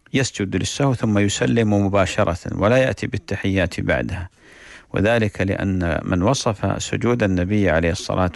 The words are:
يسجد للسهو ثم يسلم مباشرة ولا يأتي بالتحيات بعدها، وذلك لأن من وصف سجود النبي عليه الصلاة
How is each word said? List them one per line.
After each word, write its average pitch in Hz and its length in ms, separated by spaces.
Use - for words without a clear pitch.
يسجد 104 420
للسهو 135 380
ثم 110 240
يسلم 107 560
مباشرة 98 640
ولا 110 260
يأتي 131 300
بالتحيات 95 720
بعدها، 85 500
وذلك 107 480
لأن 92 640
من 90 180
وصف 101 640
سجود 117 400
النبي 95 460
عليه 82 220
الصلاة 92 440